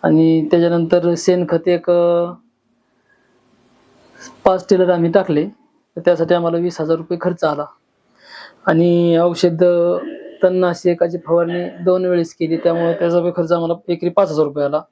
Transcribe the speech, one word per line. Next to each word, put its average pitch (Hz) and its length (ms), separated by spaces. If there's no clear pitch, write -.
आणि 160 480
त्याच्यानंतर 170 640
शेणखत 175 500
एक, 175 220
अं, 175 440
पाच 185 240
टेलर 185 200
आम्ही 170 220
टाकले, 170 380
तर 170 100
त्यासाठी 165 280
आम्हाला 170 240
वीस 170 240
हजार 160 160
रुपये 165 240
खर्च 180 220
आला. 147 220
आणि 170 520
औषध, 170 460
तणनाशकाची 175 760
फवारणी 170 680
दोन 185 220
वेळेस 175 280
केली, 165 240
त्यामुळे 170 360
त्याचा 170 260
बी 170 160
खर्च 165 160
आम्हाला 170 220
एकरी 175 220
पाच 185 220
हजार 156 140
रुपये 143 200
आला. 147 160